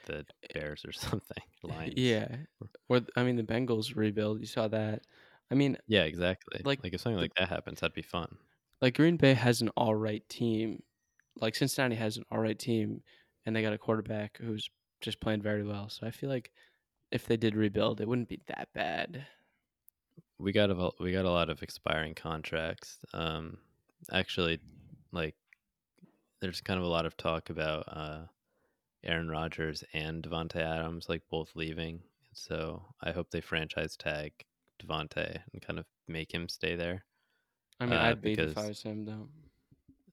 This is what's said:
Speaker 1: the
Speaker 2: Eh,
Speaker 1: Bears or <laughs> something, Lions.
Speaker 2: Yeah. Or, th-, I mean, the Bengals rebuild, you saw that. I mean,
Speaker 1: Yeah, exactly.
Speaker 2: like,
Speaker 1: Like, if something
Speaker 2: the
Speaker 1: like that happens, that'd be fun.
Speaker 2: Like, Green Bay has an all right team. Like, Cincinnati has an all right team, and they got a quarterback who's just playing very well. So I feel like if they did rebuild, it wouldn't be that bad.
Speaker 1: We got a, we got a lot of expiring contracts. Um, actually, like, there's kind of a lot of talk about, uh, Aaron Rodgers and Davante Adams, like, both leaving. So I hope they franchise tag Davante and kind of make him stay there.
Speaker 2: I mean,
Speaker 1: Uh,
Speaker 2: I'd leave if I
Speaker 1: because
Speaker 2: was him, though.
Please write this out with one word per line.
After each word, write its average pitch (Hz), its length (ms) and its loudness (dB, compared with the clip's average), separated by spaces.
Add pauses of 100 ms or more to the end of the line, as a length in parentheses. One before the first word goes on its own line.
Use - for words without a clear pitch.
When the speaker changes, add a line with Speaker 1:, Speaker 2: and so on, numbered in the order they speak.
Speaker 1:
the 76 220 -8 (160)
Speaker 2:
Eh, - 120 -12
Speaker 1:
Bears 76 300 -6
or - 80 -10
<laughs> - 0 -
something, - 520 -6 (180)
Lions. 107 580 0
Speaker 2:
Yeah. 123 240 -6 (440)
Or, 123 120 6
th-, - 160 -4
I 123 80 4
mean, 123 120 2
the 117 60 2
Bengals 113 540 0
rebuild, 107 440 2
you 107 60 -10
saw 110 220 0
that. 107 380 0 (440)
I 131 40 4
mean, 139 220 4 (100)
Speaker 1:
Yeah, 101 180 8
exactly. 87 600 0
Speaker 2:
like, 139 180 2
Speaker 1:
Like, 87 120 -4
if 90 60 -4
something 113 180 0
Speaker 2:
the - 20 2
Speaker 1:
like 82 140 0
that 90 140 2
happens, 82 320 -4
that'd 85 140 0
be 82 80 -4
fun. - 360 -6 (420)
Speaker 2:
Like, 127 140 4
Green 165 220 8
Bay 135 180 10
has 120 260 6
an 110 100 2
all 110 240 4
right 107 340 -2
team. 110 540 0 (540)
Like, 113 180 0
Cincinnati 131 420 2
has 113 200 0
an 113 140 -10
all 113 100 0
right 110 180 0
team, 110 440 0 (440)
and 110 80 0
they 110 80 2
got 107 100 2
a 107 60 -2
quarterback 110 600 -2
who's 110 300 -4 (320)
just - 200 -6
playing 107 220 0
very 104 220 0
well. 101 240 -6
So - 180 -10
I 113 40 -4
feel 139 200 -6
like 127 220 -4 (600)
if - 140 -2
they 117 100 4
did 110 200 4
rebuild, 107 440 4
it 107 80 -2
wouldn't 120 200 0
be - 200 -10
that - 260 -8
bad. 139 520 -2 (1120)
Speaker 1:
We 95 140 0
got 104 180 8
a, 90 300 2
we 90 120 0
got 95 120 4
a 90 60 4
lot 85 200 4
of 78 120 -6
expiring 80 520 -2
contracts. 80 840 -6 (140)
Um, 80 460 -4 (540)
actually, 87 480 2 (520)
like, 80 240 -4 (1040)
there's 90 200 -6
kind 95 180 -2
of 90 60 0
a 87 40 0
lot 82 180 4
of 80 100 -8
talk 80 340 -2
about, 78 380 -2
uh, 78 380 -10 (800)
Aaron 82 240 0
Rodgers 78 560 -4 (100)
and 80 280 -4
Davante 82 340 -4
Adams, 80 520 -2
like, 82 220 -6
both 80 260 -4
leaving. 82 460 -6 (320)
So 80 680 -8
I 80 100 -2
hope 85 180 -4
they 85 120 -2
franchise 80 540 -4
tag 76 360 -4 (480)
Davante 78 640 -4 (100)
and - 100 -14
kind 82 160 -6
of 85 80 -8 (220)
make 80 260 -6
him 85 140 -4
stay 85 280 -2
there. 87 280 -2 (760)
Speaker 2:
I 123 60 -2
mean, 120 120 2
Speaker 1:
Uh, - 20 4
Speaker 2:
I'd 110 240 2
leave 104 200 2
if 78 120 -2
I 107 60 -2
Speaker 1:
because 107 60 -4
Speaker 2:
was 104 160 -10
him, 107 200 -6
though. 107 260 -10 (840)